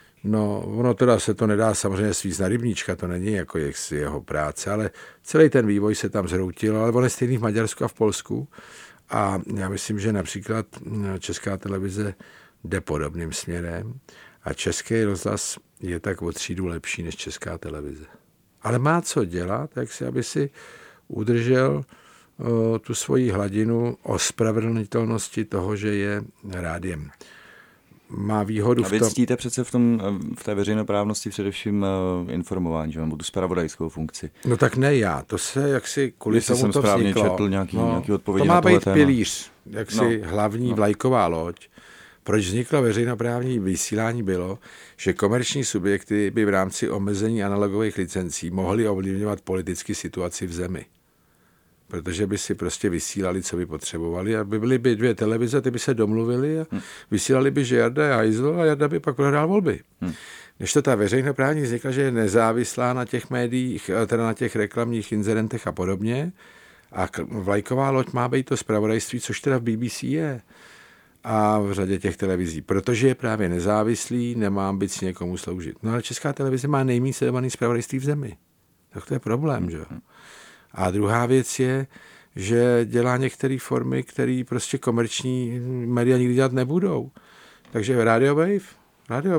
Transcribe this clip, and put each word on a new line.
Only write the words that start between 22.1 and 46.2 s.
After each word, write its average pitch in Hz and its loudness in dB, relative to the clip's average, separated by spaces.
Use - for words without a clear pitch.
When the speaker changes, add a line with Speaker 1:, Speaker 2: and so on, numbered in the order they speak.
Speaker 1:
eh, 113 2
tu - -8
svoji 127 2
hladinu 107 0
ospravedlnitelnosti 113 -2
toho, 101 -4
že 104 -2
je 101 -2
rádiem. 87 -6
Má 104 -2
výhodu 110 2
Speaker 2:
A 92 -2
Speaker 1:
v - -4
Speaker 2:
vy 107 4
Speaker 1:
tom 110 4
Speaker 2:
ctíte 123 2
přece 120 -4
v - -12
tom, 117 4
eh, 95 -4
v - -16
té 104 -2
veřejnoprávnosti 104 0
především, 101 -2
eh, - -6
informování, 82 -2
že 80 -6
mám 80 -2
tu 78 -6
zpravodajskou 87 -2
funkci. 80 -8
Speaker 1:
No 120 2
tak 127 2
ne 139 4
já, 90 0
to - -4
se 139 -2
jaksi 135 -2
kvůli 110 2
Speaker 2:
Jestli 110 2
Speaker 1:
tomu 123 2
Speaker 2:
jsem 104 4
Speaker 1:
to 143 4
Speaker 2:
správně 104 6
Speaker 1:
vzniklo. 98 4
Speaker 2:
četl 98 2
nějaký, 95 0
Speaker 1:
No, 117 2
Speaker 2:
nějaký - 0
odpovědi 147 2
Speaker 1:
to - 6
má 170 6
Speaker 2:
na 180 6
tohle 180 8
Speaker 1:
být - -2
Speaker 2:
téma. 190 4
Speaker 1:
pilíř, 139 4
jaksi 110 0
Speaker 2:
No, 87 -8
Speaker 1:
hlavní 107 0
Speaker 2:
no. 110 0
Speaker 1:
vlajková 104 4
loď. 85 -4
Proč 101 2
vzniklo 123 0
veřejnoprávní 120 0
vysílání 107 -2
bylo, 92 -2
že - 0
komerční 117 0
subjekty 101 0